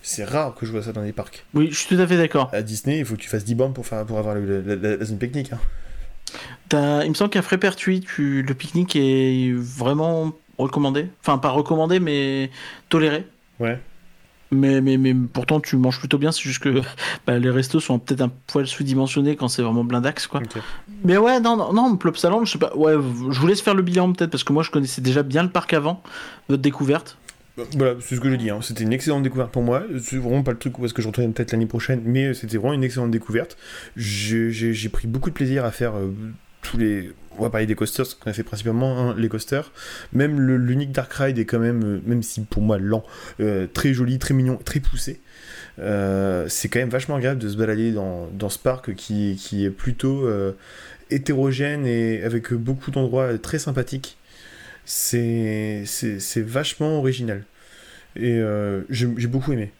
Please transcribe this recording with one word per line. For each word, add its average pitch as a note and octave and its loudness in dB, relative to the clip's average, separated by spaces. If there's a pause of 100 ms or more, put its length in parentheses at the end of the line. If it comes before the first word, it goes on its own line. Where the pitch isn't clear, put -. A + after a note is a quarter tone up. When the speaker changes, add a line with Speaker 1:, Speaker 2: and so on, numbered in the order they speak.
Speaker 1:
C'est - -6
rare C3 -2
que A#2 -8
je A2 -6
vois A2 -2
ça A2+ -8
dans G#2+ -6
des G#2+ -4
parcs. - -10
Speaker 2:
Oui, D3+ 4
je D3 -4
suis - 0
tout F3+ 6
à F3+ 6
fait F3+ 4
d'accord. D3 4
Speaker 1:
À G#2+ -2
Disney, A2 -2
il C3+ -2
faut A2 -4
que G#2+ -10
tu - -12
fasses G#2+ -2
dix A#2 0
bornes C3 2
pour B2+ -8
faire, G#2+ -6
pour A2 -4
avoir G#2+ -2
le, G2 0
la, G2+ -2
la, G2+ 0
la A2 -4
zone G#2+ -4
pique-nique, C3 -4
hein. A#2+ -8 (1080)
Speaker 2:
T'as, D3 4
il D#3 0
me D3+ 0
semble G#3 2
qu'à F#3+ 4
Frépertuis, F#3 2
tu... C#3 0
le C3+ -2
pique-nique E3+ 0
est C3 4
vraiment D3 0 (240)
recommandé. C#3+ 0 (140)
Enfin, C#3+ 2
pas C3+ 0
recommandé, D#3+ 2
mais C#3 0 (380)
toléré. D#3 2 (340)
Speaker 1:
Ouais. A#2 -2 (720)
Speaker 2:
Mais, C3+ 4
mais, C3+ 4
mais C3 4
pourtant, B2+ 2
tu C#3 0
manges B2+ 4
plutôt C3+ 0
bien, D3 2
c'est - -4
juste C3 -4
que, C3+ 4 (220)
<laughs> - -4
bah, B2 4
les B2 4
restos C3 2
sont B2+ 0
peut-être C3 -2
un B2+ 2 (160)
poil C#3+ 2
sous-dimensionnés C3+ 0
quand C3+ -2
c'est A#2+ -2
vraiment A#2 2
blindax, B2 0
quoi. C#3+ -4
Speaker 1:
Ok. A2+ -8 (440)
Speaker 2:
Mais F#3 6
ouais, A#3+ 6
non, A#3 4
non, E3+ 0
non, A3+ 6
Plopsaland, F3+ 2
je - -2
sais - -4
pas, - 0
ouais, D#3 6
je C3 0
vous D#3 6
laisse G3+ 4
faire G3+ 4
le F#3+ 4
bilan F3+ 4
peut-être, E3+ 0
parce C#3 -2
que - 0
moi, D#3 4
je - -4
connaissais C3+ 0
déjà C3 4
bien C#3 2
le F#3 2
parc F3 0
avant, D#3 0 (480)
votre C3+ 2
découverte. C#3+ 0 (400)
Speaker 1:
Bah, B2 -8 (140)
voilà, C3 4
c'est B2+ -6
ce A#2+ -4
que C3+ 2
je C3 4
dis, A2+ -2
hein. G#2 -4
C'était A2+ -4
une A2 2
excellente C#3 0
découverte B2+ -2
pour B2 0
moi. B2 2 (180)
C'est C3 -6
vraiment B2+ 0
pas C3 0
le A#2 -2
truc B2 -6
où B2 -4
est-ce A2+ -4
que A#2 -2
je A2 -2
retourne A#2 0
peut-être A#2 -2
l'année A2+ 2
prochaine, A#2+ -2
mais C3 2
c'était A2+ -4
vraiment B2 0
une C3+ 0
excellente A#2+ -2
découverte. A2+ -2 (420)
J'ai, A2 -2
j'ai, A2+ -2
j'ai G#2+ -4
pris - -2
beaucoup C3 -2
de D#3 -6
plaisir C3+ 0
à A#2 0
faire, A2+ -2
euh, G2 -2 (500)
tous - -4
les, G2+ 0 (260)
on G#2+ -2
va A#2 0
parler A2 0
des G#2+ 0
coasters, A2 0
parce - -12
qu'on - -8
a G2+ -4
fait G#2+ -4
principalement, A#2 -2
hein, B2 0
les A2+ 0
coasters. - -4 (420)
Même D3 2
le, C3 4
l'unique C3 0
Dark C3 -4
Ride C3+ 0
est A2 2
quand A#2 0
même, A#2 2
euh, G2+ -2
même A#2 2
si - -6
pour G2+ -2
moi G#2 4
lent, G#2 0 (360)
euh, G2 0
très C#3 2
joli, B2+ 0
très - 0
mignon, B2+ 2
très - -2
poussé. - 0 (600)
Euh, G2 0
c'est - -4
quand A#2+ 0
même B2 0
vachement C3 -2
agréable C3 0
de G#2+ -4
se G2+ -6
balader A2 2
dans, F2+ -4
dans G2 -4
ce - -6
parc B2+ -2
qui, G#2 -2
qui G2 -2
est G2 2
plutôt, C3 -2
euh, G2 0 (560)
hétérogène C#3 0
et A2+ 0
avec A2+ -2
beaucoup C3 -4
d'endroits C3 0
très D3+ -6
sympathiques. C3+ -4 (720)
C'est, G#2+ -2
c'est, G#2 -6
c'est A2+ -4
vachement D3+ -2
original. A#2+ -2 (720)
Et, A#2+ 0
euh, G#2 0
j'ai, A#2+ 0 (100)
j'ai A#2+ -2
beaucoup C3+ -2
aimé. G#2+ -4